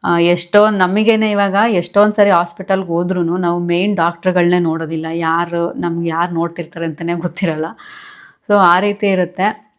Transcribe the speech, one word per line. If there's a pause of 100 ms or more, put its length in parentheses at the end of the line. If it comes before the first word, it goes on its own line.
ಆ,
ಎಷ್ಟೊಂದ್,
ನಮಗೇನೆ
ಇವಾಗ (120)
ಎಷ್ಟೊಂದ್
ಸರಿ
ಹಾಸ್ಪಿಟಲ್‌ಗೆ
ಹೋದ್ರೂನು
ನಾವು
ಮೇನ್
ಡಾಕ್ಟರ್‌ಗಳನ್ನೇ
ನೋಡೋದಿಲ್ಲ,
ಯಾರು
ನಮ್ಗೆ
ಯಾರು
ನೋಡ್ತಿರ್ತಾರೆ
ಅಂತಾನೆ
ಗೊತ್ತಿರಲ್ಲ. (840)
So
ಆ
ರೀತಿ
ಇರುತ್ತೆ.